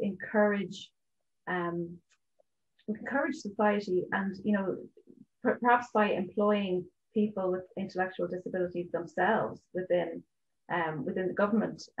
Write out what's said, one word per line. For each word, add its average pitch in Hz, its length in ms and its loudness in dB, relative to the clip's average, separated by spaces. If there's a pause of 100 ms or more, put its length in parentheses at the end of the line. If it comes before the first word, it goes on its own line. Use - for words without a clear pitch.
encourage, 202 880 0 (580)
um, 175 480 -2 (920)
encourage 269 480 -2
society 208 760 0
and, 196 320 -2
you 214 80 2
know, 190 240 0 (680)
per-, 254 180 2
perhaps 247 340 4
by 208 160 6
employing 190 720 2 (300)
people 202 380 0
with 185 100 -4 (140)
intellectual 185 520 -2
disabilities 175 640 -4
themselves 180 680 0 (140)
within, 175 480 0 (500)
um, 160 320 -2
within 185 240 -2
the - 60 -4
government, 202 480 0 (180)